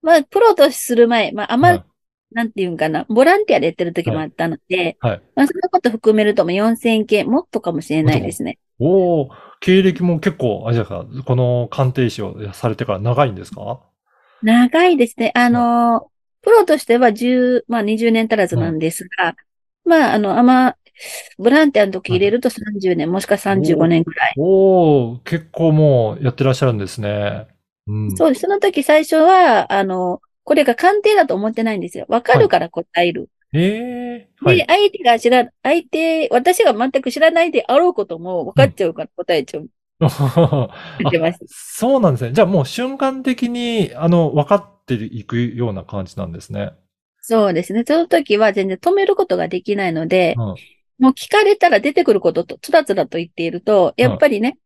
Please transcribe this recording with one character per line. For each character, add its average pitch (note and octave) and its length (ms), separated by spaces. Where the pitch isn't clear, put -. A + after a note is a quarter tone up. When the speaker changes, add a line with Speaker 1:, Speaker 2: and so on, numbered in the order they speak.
Speaker 1:
ま D#4+ 140
あ、 D4+ 80
プ - 140
ロ A4+ 160
と - 160
す - 240
る A#3 140
前、 A3+ 240
ま G#3 120
あ、 A#3 100
あ - 20
ん B3+ 40
ま、 F4 100
Speaker 2:
は F4 60
い。 F2 80
Speaker 1:
な A3+ 100
ん A3 80
て G3 100
い F#3 40
う F3 40
ん E3 60
か D#3 140
な、 D#3 180
ボ A#3 160
ラ F4+ 140
ン G#4 80
テ C4 80
ィ - 20
ア D#3 40
で D3 80
や E3 40
っ - 20
て F3+ 100
る E3+ 100
時 E3+ 160
も D#3 100
あ D#3 40
っ D#3 60
た E3 180
の D#3+ 100
で、 F3+ 320
Speaker 2:
は A#2+ 80
い。 G#2+ 40
は - 40
い。 - 60
Speaker 1:
ま C4+ 80
あ、 - 20
そ F#4 100
ん F#4+ 40
な F#4 100
こ F4+ 100
と A#3+ 100
含 A3 240
め G#3+ 80
る G#3 120
と、 G3 100
ま E3+ 60
あ、 - 20
四 G#3+ 240
千 A3 300
件、 G#3 240
も C#4 100
っ - 100
と - 120
か E3+ 100
も D3 80
し D3 140
れ D#3 80
な C#3 120
い - 60
で G2+ 120
す - 100
ね。 F#2+ 160
Speaker 2:
お E3+ 500
ー。 - 0
経 F#3 220
歴 F3+ 200
も F3 160
結 F#3+ 200
構、 G#2+ 280
あ A#2+ 60
れ A#2 40
で A2+ 60
す F#2+ 60
か、 F#2 180
こ B2+ 120
の B2 340
鑑 C3 220
定 B2 180
士 - 100
を G2 320
さ - 160
れ A2 60
て B2 100
か G#2 100
ら F#2 40
長 A#2+ 280
い A#2 40
ん F#2+ 60
で F#2+ 80
す - 80
か？ G#2 280
Speaker 1:
長 B3 440
い F4 100
で B3 100
す - 140
ね。 A3+ 160
あ A#3+ 120
の、 A#3+ 440
Speaker 2:
は A3+ 80
い。 - 60
Speaker 1:
プ G#4 80
ロ A4 140
と D4 140
し - 60
て A#3 120
は B3 160
十、 B3 560
ま A#3 100
あ、 G#3+ 40
二 G#3+ 140
十 A3+ 140
年 A3+ 180
足 A3 80
ら F#3+ 120
ず E3+ 80
な E3 160
ん D#3 80
で D#3+ 100
す F3+ 160
が、 E3+ 180
Speaker 2:
う F4 40
ん。 - 20
Speaker 1:
ま D#4 200
あ、 - 40
あ - 40
の、 G3+ 180
あ A#3+ 60
ん B3 40
ま、 B3+ 280
ボ G3 100
ラ D4+ 160
ン C#4+ 60
テ A3 80
ィ G#3+ 60
ア - 20
の G3 60
時 F#3 180
入 F3+ 80
れ G3+ 120
る A#3+ 100
と B3 100
三 G#3 300
十 F#3 160
年、 D3+ 100
Speaker 2:
は E3+ 40
い。 - 20
Speaker 1:
も F#3+ 80
し - 60
く - 60
は G3 60
三 G3 240
十 D#3+ 140
五 D#3+ 100
年 E3+ 160
ぐ E3 120
ら - 140
い。 - 80
Speaker 2:
お C#3 60
ー。 E3 40
お B2 60
ー、 - 20
結 - 320
構 D#3+ 180
も C#3 500
う C#3+ 40
や B2+ 60
っ - 40
て - 80
ら C3+ 80
っ B2+ 40
し - 100
ゃ - 20
る B2 60
ん G#2+ 60
で G2 100
す - 120
ね。 G#2 460
う G#2+ 200
ん。 G2 100
Speaker 1:
そ D#4+ 100
う D4+ 40
で B3+ 40
す。 - 60
そ F4+ 80
の G4+ 100
時 F4+ 240
最 D#4 220
初 D#4+ 100
は、 D#4+ 580
あ G3 120
の、 F#3 360
こ - 120
れ D4 100
が A#3+ 100
鑑 G4+ 280
定 G#4+ 120
だ F#4 120
と F#3 100
思 G3+ 100
っ A3+ 60
て A3+ 100
な A3+ 100
い G3+ 60
ん - 20
で F3 80
す - 100
よ。 - 100
わ A#3 120
か B3+ 160
る B3 120
か F3 100
ら E3+ 100
答 E3+ 160
え E3+ 60
る。 - 80
Speaker 2:
は - 60
い。 - 20
え A#3+ 760
ー、 - 20
は F#4 100
い。 - 20
Speaker 1:
で、 F4 100
相 G#4 240
手 - 140
が A#3 140
知 A#3 100
ら-、 B3 180
相 D#4+ 220
手、 D#4+ 460
私 F4 340
が C#4+ 100
全 B3+ 160
く B3+ 100
知 C#4+ 80
ら D#4+ 100
な E4 120
い E4+ 100
で C4 160
あ B3+ 80
ろ F4 140
う - 40
こ G3 120
と E3 120
も E3+ 280
分 F#3+ 80
か - 100
っ - 80
ち - 100
ゃ E3+ 60
う D#3+ 60
か D#3 80
ら - 120
答 E3+ 240
え C3+ 60
ち - 140
ゃ - 20
う。 D#3 80
Speaker 2:
う E3 60
ん。 - 20
<laughs> - 0
あ、 C#3+ 600
Speaker 1:
言 E3+ 80
っ - 40
て E3+ 60
ま D#3+ 120
し - 80
た。 - 100
Speaker 2:
そ - 500
う - 20
な F#3 100
ん C3 40
で A#2+ 40
す B2+ 60
ね。 A#2 80
じ F3+ 80
ゃ G3+ 40
あ - 20
も F3+ 160
う B2 40
瞬 C4 300
間 C4+ 260
的 B3 280
に、 A#3 440
あ E3 140
の、 E3+ 220
分 C#3+ 180
か G3+ 80
っ - 300
て B2+ 80
い G#2+ 300
く A#2 140
よ A#2+ 320
う - 40
な F#2 100
感 F#2+ 220
じ - 100
な F#2+ 80
ん E2 80
で E2+ 80
す - 100
ね。 G2+ 220
Speaker 1:
そ G#3+ 300
う - 20
で E3 100
す F#3+ 120
ね。 A#3 120
そ D4+ 100
の E4+ 120
時 A#3+ 300
は G#3+ 160
全 F#3+ 140
然 F#3 100
止 - 160
め G4 100
る F#4+ 120
こ F#4+ 100
と F3+ 100
が E3+ 120
で F3+ 120
き G3+ 160
な G3 100
い E3+ 60
の D#3+ 140
で、 F3+ 320
Speaker 2:
う A#2 40
ん。 - 20
Speaker 1:
も C4 120
う - 20
聞 - 180
か G#4 140
れ G#4 100
た F4 140
ら D#4 100
出 C#4 140
て F4 120
く - 100
る - 60
こ E3 120
と E3+ 120
と、 - 180
つ - 100
ら D#4 120
つ G3 100
ら D#3+ 120
と - 120
言 E3+ 100
っ - 20
て E3 140
い E3 60
る F3 100
と、 F#3+ 380
Speaker 2:
う - 20
ん。 - 20
Speaker 1:
や B3+ 80
っ - 60
ぱ D4+ 120
り G#3 120
ね B3 260